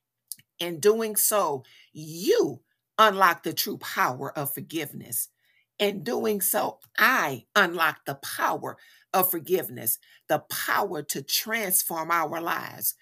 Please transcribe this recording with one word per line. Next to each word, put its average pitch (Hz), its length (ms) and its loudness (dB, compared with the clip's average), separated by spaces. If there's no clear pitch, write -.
In 170 220 -6
doing 214 360 4
so, 170 480 2
you 165 720 0
unlock 190 460 6
the 160 100 -4
true 170 240 -4
power 139 600 -2
of 139 160 -4
forgiveness. - 760 -8
In 202 240 0
doing 220 380 0
so, - 380 -2
I 185 580 2
unlock 170 500 2
the 139 100 -4
power - 640 -4
of 185 200 2
forgiveness, 139 680 -2
the 151 120 2
power - 640 -2
to 185 220 -6
transform 185 880 -2
our 165 280 0
lives. - 640 -6